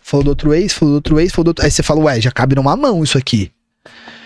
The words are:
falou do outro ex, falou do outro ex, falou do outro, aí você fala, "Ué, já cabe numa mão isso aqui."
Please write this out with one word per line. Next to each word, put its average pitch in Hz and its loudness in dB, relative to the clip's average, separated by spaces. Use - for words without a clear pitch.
falou 143 -2
do 143 0
outro - 0
ex, 180 0
falou 147 0
do - 2
outro 147 0
ex, 180 0
falou 165 -2
do 165 2
outro, 160 -2
aí 147 2
você - -2
fala, 156 0
"Ué, 139 0
já 123 0
cabe 135 0
numa 139 2
mão 233 0
isso 147 0
aqui." 113 -2